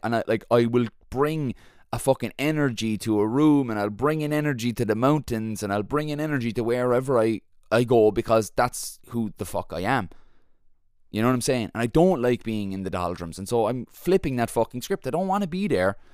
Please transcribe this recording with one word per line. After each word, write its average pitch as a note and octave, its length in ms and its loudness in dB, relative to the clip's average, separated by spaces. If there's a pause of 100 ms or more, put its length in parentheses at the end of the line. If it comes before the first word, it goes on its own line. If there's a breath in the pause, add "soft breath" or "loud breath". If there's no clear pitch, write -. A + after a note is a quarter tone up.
and A#2 140 0
I, A2 100 0
like, G#2+ 240 -2
I A#2+ 160 6
will A#2 220 2 (200)
bring C#3+ 460 -2 (380 soft breath)
a A#2 60 -4
fucking B2+ 400 -2
energy C3 580 0
to G#2+ 220 0
a G#2 80 4
room, C#3 420 4
and A2 80 -4
I'll G#2 140 0
bring D3+ 320 -2
an D3+ 100 -4
energy C#3 420 -2
to B2 100 -2
the G#2+ 100 2
mountains, A2+ 640 0
and G2 120 -4
I'll G#2 100 0
bring D3 300 -4
an D3 80 -4
energy C3+ 320 -2
to A#2+ 100 -4
wherever B2 580 2
I, A2+ 200 2 (320)
I A#2 100 4
go, A2+ 300 6
because A2+ 420 2
that's - 540 -4
who A2+ 300 -4
the G2+ 60 -8
fuck - 300 -8
I E2+ 60 -6
am. A2 280 -2 (1000 soft breath)
You G#2+ 100 -4
know A#2 60 2
what B2+ 80 4
I'm A#2+ 60 -2
saying? B2 340 -2
And A2+ 80 -4
I A#2+ 40 0
don't D3+ 360 4
like B2 220 2
being G#2+ 260 -4
in F#2+ 140 -6
the F#2 60 -6
doldrums, F2 500 -6
and G2 80 -10
so A2+ 180 2
I'm B2 240 -4
flipping E3+ 460 -2
that A#2+ 140 0
fucking A#2+ 320 -2
script. - 260 -6
I - 20 -2
don't F3 160 -2
wanna F#3+ 220 -2
be F#3 180 -4
there. G2 300 0 (180 soft breath)